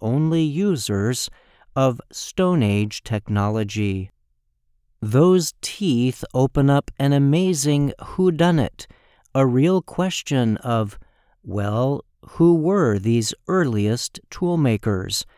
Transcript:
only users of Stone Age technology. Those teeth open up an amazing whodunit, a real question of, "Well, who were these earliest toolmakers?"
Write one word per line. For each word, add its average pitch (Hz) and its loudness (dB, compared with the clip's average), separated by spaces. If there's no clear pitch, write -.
only 156 0
users 139 -2
of 131 0
Stone 180 0
Age 104 0
technology. 104 -4
Those 156 2
teeth 127 -2
open 135 2
up 139 2
an 139 2
amazing 143 2
whodunit, 170 0
a 135 4
real 147 2
question 135 -2
of, 113 -4
"Well, 107 -4
who 170 4
were 156 2
these 113 0
earliest 120 -2
toolmakers?" 113 -2